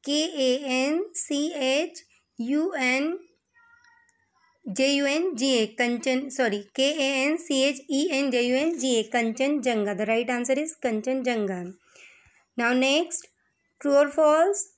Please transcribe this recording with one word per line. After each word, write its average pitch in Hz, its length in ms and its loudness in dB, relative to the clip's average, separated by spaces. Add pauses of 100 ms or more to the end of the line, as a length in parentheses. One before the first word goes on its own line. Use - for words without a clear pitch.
K 285 140 0 (300)
A - 20 4 (280)
N 302 260 0 (100)
C 294 420 -2
H 285 460 -2 (360)
U 294 380 -2
N 277 440 0 (1600)
J 277 200 2
U 285 100 2
N 311 320 0
G 262 220 2
A, 214 160 -2
Kanchan, 254 560 -2
sorry, 208 420 -2
K 269 160 2 (160)
A 269 240 0
N 320 80 0
C 269 320 0
H 262 180 -4
E 294 240 0
N 277 200 0
J 240 160 0
U 247 100 2
N 320 220 0
G 240 220 2
A, 220 140 -6
Kanchenjunga. 226 800 0
The 202 120 -2
right 226 240 0
answer 247 340 0
is 311 180 -8
Kanchenjunga. 220 920 -2 (840)
Now 240 160 0
next, 269 540 0 (520)
true 285 240 2
or 285 60 2
false? 320 680 4